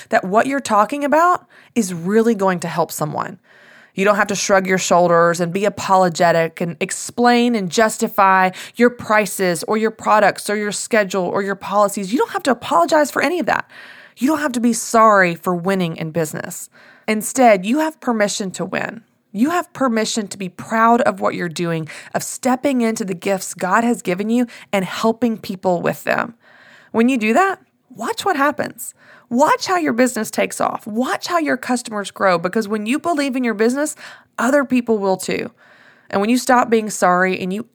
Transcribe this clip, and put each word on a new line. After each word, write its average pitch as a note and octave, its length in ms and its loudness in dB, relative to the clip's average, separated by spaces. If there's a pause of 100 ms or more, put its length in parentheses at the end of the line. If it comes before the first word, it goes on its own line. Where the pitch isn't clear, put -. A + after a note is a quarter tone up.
that A3 160 2
what G#3 220 2
you're C#4 120 -2
talking B3 460 0
about E4 420 2 (280)
is F#3 180 -2
really G#3+ 420 2
going F#3+ 260 0
to F3 60 -6
help D#3+ 240 -2
someone. - 480 -6 (560)
You F#3 100 0
don't G#3 100 4
have G3+ 120 2
to G3+ 80 -2
shrug F#3+ 300 2
your F#3 140 2
shoulders E3+ 600 4
and E3+ 140 -2
be G3 120 0
apologetic F3 920 2
and E3+ 200 -6
explain A#3+ 760 0
and F#3+ 180 -2
justify G3 760 2 (260)
your A#3+ 140 4
prices G3+ 760 0
or A3 120 0
your A3 140 0
products G#3 580 2
or G3+ 60 -2
your G#3 160 -4
schedule F#3+ 540 -2
or G3+ 180 -2
your G3 120 -4
policies. G3 560 -2
You B3 60 0
don't A4+ 140 -2
have G4 120 -6
to C#4+ 80 2
apologize D4+ 600 2
for - 100 -2
any D#4+ 180 0
of C4+ 60 -2
that. - 240 -2 (480)
You A#3 100 0
don't D#4 120 2
have D4 140 -2
to B3 60 -2
be A#3 140 2
sorry G#3 640 4
for F3+ 200 -4
winning F3 420 -2
in D#3+ 140 -8
business. - 580 -6 (380)
Instead, G#3+ 580 2
you A#3+ 140 0
have D#4 200 -4
permission G#3 520 -2
to F3+ 140 -8
win. - 380 -8 (280)
You A#3 180 0
have E4+ 240 -4
permission A3+ 540 -2
to - 100 -12
be F#3+ 120 -8
proud A3+ 520 2
of G3 180 0
what G#3 160 -2
you're F3 140 -4
doing, D#3+ 380 -4 (260)
of - 100 -4
stepping B3+ 580 -2
into A3+ 220 -2
the F#3+ 120 -6
gifts F#3+ 380 -4
God F#3+ 300 0
has A#3 180 0
given F#3+ 280 -4
you B3 160 2 (260)
and F#3+ 140 0
helping A3+ 520 -2
people F#3 440 -2
with D#3 220 -2
them. - 320 -2 (560)
When A#3 180 2
you C4+ 80 0
do G#3+ 160 0
that, F#4+ 260 2 (300)
watch A#3+ 360 -8
what F#4 120 0
happens. - 560 -4 (360)
Watch D4+ 360 2
how F#4 120 0
your D4+ 160 0
business A#3 360 0
takes - 320 -4
off. - 240 -4
Watch A#3 400 -4
how F4 140 -2
your C#4 180 -2
customers A3+ 540 -6
grow, F#3 260 2
because F#3 300 -2
when G#3 180 -4
you C4 140 -2
believe C#4+ 360 -2
in C4 80 -2
your A3+ 120 -2
business, B3+ 400 0 (420)
other C4+ 260 2
people A#3+ 360 0
will F#3+ 180 0
too. - 340 -6 (600)
And G3 100 0
when G#3 80 0
you B3+ 80 2
stop B3 320 2
being G#3+ 220 0
sorry F#3 480 2
and F#3 120 -4
you G#3+ 240 -8